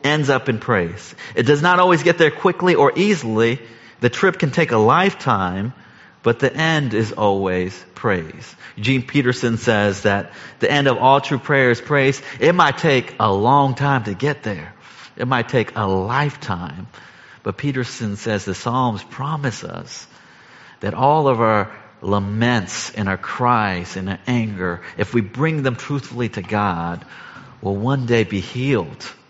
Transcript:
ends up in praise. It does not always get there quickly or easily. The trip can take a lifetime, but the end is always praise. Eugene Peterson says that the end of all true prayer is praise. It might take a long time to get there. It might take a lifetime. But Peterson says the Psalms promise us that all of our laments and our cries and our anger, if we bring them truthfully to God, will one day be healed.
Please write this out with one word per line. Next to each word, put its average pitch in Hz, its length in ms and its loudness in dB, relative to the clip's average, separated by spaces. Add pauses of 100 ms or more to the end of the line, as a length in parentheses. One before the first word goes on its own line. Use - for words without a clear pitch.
ends 147 240 2
up 131 200 0
in 110 100 -2
praise. 92 560 -2 (200)
It - 100 2
does 147 180 4
not 180 180 4
always 180 220 4
get 165 160 2
there 156 120 6
quickly 180 440 2
or 143 200 6
easily. 127 640 0 (400)
The 120 100 2
trip 185 280 0
can 147 120 0
take 156 220 0
a 113 40 2
lifetime, 110 960 2 (500)
but 117 160 2
the 135 160 0
end 151 400 0
is 107 180 0
always 95 600 0 (220)
praise. 90 600 -4 (220)
Eugene 127 260 0
Peterson 123 540 0
says 104 460 2
that 101 300 0 (260)
the - 120 2
end 139 160 4
of 127 120 4
all 135 220 6
true 135 180 -4
prayer 135 320 2
is 117 100 2
praise. 139 400 0 (180)
It 165 160 4
might 160 240 4
take 135 400 2
a 107 140 2
long 131 420 4
time 135 300 0
to 101 100 -6
get 139 280 -4
there. 85 320 -8 (420)
It 113 100 -4
might 123 220 0
take 117 280 0
a 107 100 -2
lifetime. 95 1040 -4 (540)
But 98 140 -6
Peterson 123 600 -6
says 104 280 -4
the 92 120 -4
Psalms 120 480 -2
promise 139 580 -6
us - 460 -14 (720)
that 101 140 -6
all 143 340 4
of 117 120 2
our 107 300 2 (320)
laments 104 880 0
and 101 180 -4
our 95 80 -2
cries 104 800 -2
and 95 140 -6
our 95 160 -6
anger, 101 560 -2 (160)
if - 160 -4
we 117 80 4
bring 147 400 -2
them 127 140 0
truthfully 123 520 -6
to 101 140 -8
God, 90 600 -4 (600)
will 98 140 -4
one 127 280 -2
day 117 200 2
be 98 160 -4
healed. 117 600 -4 (280)